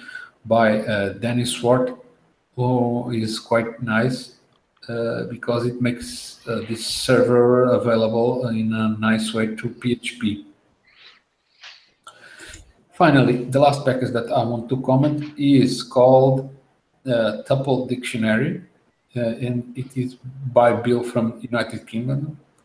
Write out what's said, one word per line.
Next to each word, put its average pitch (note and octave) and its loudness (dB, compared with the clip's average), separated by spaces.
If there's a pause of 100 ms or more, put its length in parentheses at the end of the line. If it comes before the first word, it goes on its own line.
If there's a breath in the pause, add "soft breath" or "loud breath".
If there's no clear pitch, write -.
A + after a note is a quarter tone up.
(460 loud breath)
by, A2 2
uh, G2+ -2
Dennis A#2 -2
Swart, B2 0 (600)
oh, B2 0
is A2 -4
quite A#2 -2
nice, A#2 -2 (520)
uh, A#2 -4
because A#2 -4
it B2 -4
makes, - -6
uh, A2+ -4
this A2+ -8
server B2 4
available A#2 0
in A2 -2
a A2 0
nice A2 0
way A2 0
to - -8
P A#2+ -4
H - -6
P. G2+ -4 (2500 loud breath)
Finally, B2+ 4
the C3+ 0
last C#3+ 4
package B2+ 0
that A#2 -2
I B2+ 2
want A#2 -4
to C3 -2
comment C#3+ 0
is C#3 4
called, C3 4 (560)
uh, A2+ 0
Tuple C3 0
Dictionary, A#2+ -2 (520)
uh, B2 -4
and A#2+ -4
it - -10
is B2 -4 (380)
by A#2+ 6
Bill A#2+ 0
from A2+ -2
United A2+ -6
Kingdom. C3+ -6 (260)